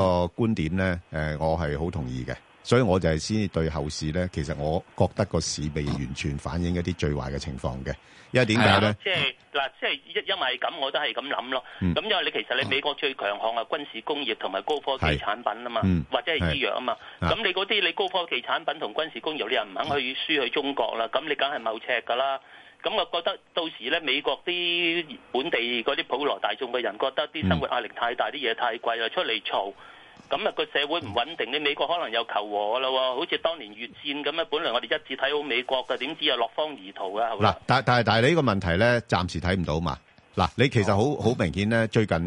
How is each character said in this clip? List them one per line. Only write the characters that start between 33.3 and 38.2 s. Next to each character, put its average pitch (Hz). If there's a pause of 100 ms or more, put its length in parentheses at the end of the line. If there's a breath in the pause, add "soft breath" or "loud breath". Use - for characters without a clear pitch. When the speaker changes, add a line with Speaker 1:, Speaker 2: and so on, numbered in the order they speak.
Speaker 2:
當 165
年 104
越 117
戰 143
咁 151
啊， 160
本 156
來 139
我 120
哋 113
一 - (200)
致 131
睇 139
好 147
美 127
國 127
嘅， 127
點 139
知 151
又 139
落 120
荒 156
而 98
逃 98
啊， 113
好 107
啦。 101
Speaker 1:
嗱， -
但-， 127
但 123
係， 117
但 110
係 113